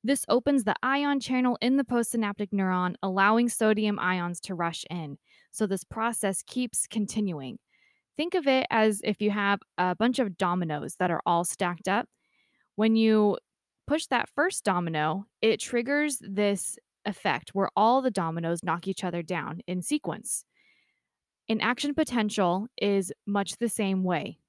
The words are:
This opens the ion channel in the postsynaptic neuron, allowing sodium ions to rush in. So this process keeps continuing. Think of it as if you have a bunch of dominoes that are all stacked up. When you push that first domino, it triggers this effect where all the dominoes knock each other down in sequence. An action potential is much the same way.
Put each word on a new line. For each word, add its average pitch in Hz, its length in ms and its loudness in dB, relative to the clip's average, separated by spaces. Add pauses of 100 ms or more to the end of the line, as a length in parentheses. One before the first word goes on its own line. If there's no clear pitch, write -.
This 262 240 2
opens 254 360 2
the 196 180 0
ion 277 380 0
channel 254 400 0
in 254 160 2
the 277 80 2
postsynaptic 220 640 -2
neuron, 180 520 0
allowing 202 460 4
sodium 214 500 2
ions 175 440 -2
to 190 120 -8
rush 170 360 -4
in. 156 280 -8 (320)
So 214 160 -2
this 185 180 -2
process 220 580 -2
keeps - 440 -4
continuing. 190 720 -4 (600)
Think 339 160 -2
of 294 140 2
it 262 200 4
as 220 360 2
if - 160 -2
you 208 100 2
have 202 300 0 (160)
a 180 180 2
bunch 240 240 2
of 208 180 0
dominoes 175 600 -2
that 180 140 2
are - 120 -2
all 175 200 2
stacked 175 420 -4
up. 202 220 0 (680)
When 220 220 4
you 214 420 4 (480)
push 311 200 -2
that - 220 -2
first - 360 -2
domino, 170 640 0 (140)
it 220 200 2
triggers 277 600 -2
this 202 600 -2 (240)
effect 185 480 -4
where 196 240 0
all 240 260 4
the 254 80 2
dominoes 165 540 -2
knock 175 240 -2
each 196 160 -4
other 175 180 -4
down 170 460 -6
in 180 140 -4
sequence. - 640 -4 (1040)
An 220 120 0
action 254 340 -2
potential 214 720 0 (100)
is 196 360 0 (120)
much 202 340 -2
the 233 100 -2
same 190 340 0
way. 170 360 -2 (100)